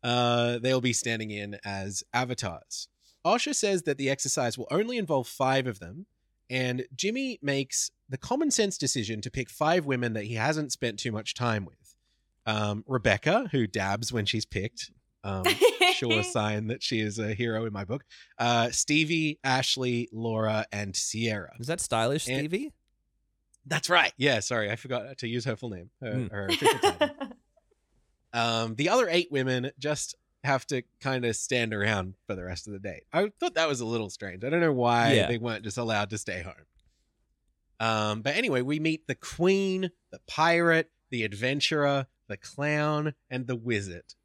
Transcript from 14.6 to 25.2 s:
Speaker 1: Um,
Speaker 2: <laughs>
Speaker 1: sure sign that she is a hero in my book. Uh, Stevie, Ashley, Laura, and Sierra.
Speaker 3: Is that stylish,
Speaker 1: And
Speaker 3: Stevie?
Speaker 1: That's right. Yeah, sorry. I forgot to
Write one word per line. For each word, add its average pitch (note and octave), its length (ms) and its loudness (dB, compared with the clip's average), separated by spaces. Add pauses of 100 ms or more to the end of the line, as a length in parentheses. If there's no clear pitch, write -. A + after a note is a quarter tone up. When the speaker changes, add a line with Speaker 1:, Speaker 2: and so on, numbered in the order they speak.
Speaker 1:
Um, F#3+ 200 -4 (280)
Speaker 2:
<laughs> F#4 240 4
Speaker 1:
sure - 280 0
sign G#2+ 440 -2
that B2 160 -4
she A#2 180 0
is G#2+ 180 -2
a G#2+ 140 -2
hero A2+ 320 -2
in G#2+ 80 -4
my G2 120 -4
book. A#2+ 180 -6 (340)
Uh, A#2+ 340 2
Stevie, D#3 720 2
Ashley, B2+ 680 0
Laura, A2 580 0
and G2+ 240 -4
Sierra. G#2+ 640 -2
Speaker 3:
Is A#2+ 80 -10
that D#3+ 140 -4
stylish, B2 460 0
Speaker 1:
And C3 120 -2
Speaker 3:
Stevie? F#3 340 -4 (920)
Speaker 1:
That's D3 240 -2
right. F3+ 260 6
Yeah, C3 240 4
sorry. G#2+ 320 -2
I A2 60 -4
forgot B2+ 400 -8
to B2 100 -8